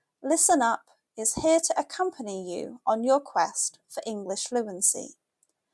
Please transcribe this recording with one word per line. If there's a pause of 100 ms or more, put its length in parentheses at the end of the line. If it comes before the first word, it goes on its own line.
(220)
Listen
Up (340)
is
here
to
accompany
you
on
your
quest (100)
for
English
fluency. (580)